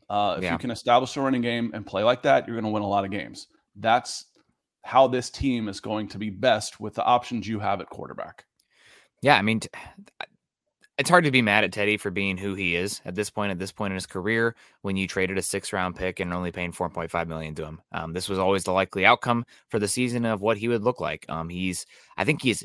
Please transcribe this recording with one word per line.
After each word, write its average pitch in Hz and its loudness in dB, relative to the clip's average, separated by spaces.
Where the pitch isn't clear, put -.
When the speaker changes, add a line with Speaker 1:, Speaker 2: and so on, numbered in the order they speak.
Speaker 1:
Uh, 101 2
if 92 -2
Speaker 2:
Yeah. 87 0
Speaker 1:
you 85 0
can 120 -6
establish 123 4
a 143 -2
running 135 2
game 117 0
and 104 -10
play 98 -2
like 123 4
that, 135 4
you're 117 -6
gonna 110 -2
win 107 0
a 101 -2
lot 101 2
of 98 -6
games. 90 -8
That's 113 0
how 135 6
this 123 0
team 120 -2
is 98 -10
going 107 -4
to 98 -12
be 107 -4
best 107 0
with 107 -8
the - -2
options 120 2
you 110 -4
have 98 -2
at - -12
quarterback. - -12
Speaker 2:
Yeah, 139 6
I 98 4
mean, 113 2
t-, - -8
it's 139 0
hard 175 8
to 147 2
be 127 6
mad 107 4
at 92 0
Teddy 104 2
for 101 -4
being 95 -2
who 98 -4
he 92 -2
is 92 -2
at 90 -8
this 101 -2
point, 101 -4
at 92 -4
this 95 -8
point 101 -6
in 95 -4
his 92 -8
career, 113 -2
when 98 -4
you 95 0
traded 95 -2
a 92 0
six-round 92 -4
pick 92 -4
and 87 -4
only 90 -4
paying 87 -6
four 87 -4
point 82 -8
five 85 -2
million 80 -8
to 78 -8
him. 80 -14
Um, 82 -8
this 92 -6
was 98 -2
always 95 2
the 95 -2
likely 95 2
outcome 117 4
for 113 0
the 101 0
season 120 -2
of 110 0
what 107 2
he 107 -4
would 117 0
look 123 0
like. 78 -6
Um, 80 -6
he's, 90 -2
I 98 0
think 143 0
he's 120 0